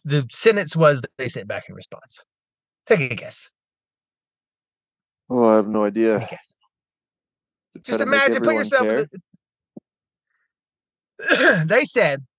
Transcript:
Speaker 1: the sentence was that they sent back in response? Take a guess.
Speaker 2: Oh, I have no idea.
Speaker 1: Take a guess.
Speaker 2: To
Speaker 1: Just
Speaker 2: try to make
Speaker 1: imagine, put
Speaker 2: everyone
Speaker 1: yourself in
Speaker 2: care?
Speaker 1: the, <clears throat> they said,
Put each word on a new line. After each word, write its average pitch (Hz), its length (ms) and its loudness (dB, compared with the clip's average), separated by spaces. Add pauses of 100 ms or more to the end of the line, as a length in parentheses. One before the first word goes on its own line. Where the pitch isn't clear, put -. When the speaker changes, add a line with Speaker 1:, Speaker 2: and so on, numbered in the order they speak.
Speaker 1:
the 143 260 -2
sentence 202 440 0
was 147 260 4
that - 160 -12
they 127 100 -6
sent 104 200 -12
back 104 200 -10
in 95 80 -20
response? - 480 -20 (640)
Take 139 240 0
a 117 40 -8
guess. - 340 -16 (1800)
Speaker 2:
Oh, 120 200 4
I 110 60 6
have 104 120 2
no 107 180 -2
idea. 107 340 0
Speaker 1:
Take 110 80 -8
a - 40 -16
guess. - 80 -16 (1300)
Speaker 2:
To - 60 -20
Speaker 1:
Just - 100 -20
Speaker 2:
try 233 80 -2
to - 80 0
make 554 160 2
Speaker 1:
imagine, - 220 2
put - 40 0
Speaker 2:
everyone - 160 2
Speaker 1:
yourself 523 240 0
in 113 80 0
Speaker 2:
care? 147 100 -2 (2250)
Speaker 1:
the, 240 460 2
<clears throat> - 20 -2
they 240 180 2
said, 147 380 0 (160)